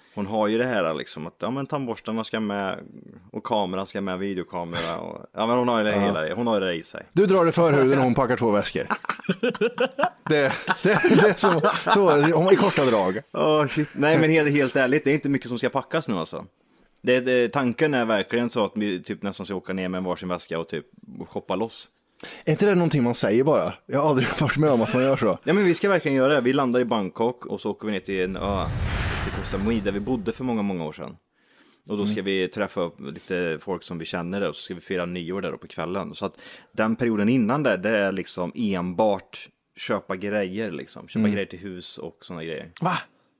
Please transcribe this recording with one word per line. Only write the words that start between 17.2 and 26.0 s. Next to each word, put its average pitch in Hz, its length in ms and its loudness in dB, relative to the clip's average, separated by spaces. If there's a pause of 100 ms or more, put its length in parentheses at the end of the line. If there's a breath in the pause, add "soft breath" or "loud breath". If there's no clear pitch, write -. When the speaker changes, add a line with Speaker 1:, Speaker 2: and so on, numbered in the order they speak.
Speaker 1:
det, 123 280 2
tanken 143 460 0
är 123 100 2
verkligen 113 460 0
så 113 140 0
att 95 100 -2
vi 104 280 -2
typ 101 200 -8
nästan 98 240 -8
ska 101 80 -6
åka 92 180 -6
ner 92 160 -4
med 92 140 -4
varsin 90 260 -4
väska 85 300 -6
och 82 100 -6
typ 78 180 -8 (420)
shoppa 98 280 -6
loss. 113 320 -8 (560 loud breath)
Speaker 2:
Är - 60 0
inte 156 160 4
det 208 80 4
någonting 147 280 2
man 120 120 2
säger 113 300 2
bara? 110 280 2 (140)
Jag 135 140 -2
har 156 100 2
aldrig 127 240 2
<laughs> - 60 -4
varit 143 160 0
med 151 140 4
om 117 120 4
att 110 120 0
man 127 80 2
gör 135 140 4
så. 104 280 0
Speaker 1:
Ja, 143 80 2
men 202 120 4
vi 175 100 4
ska 202 140 0
verkligen 160 280 2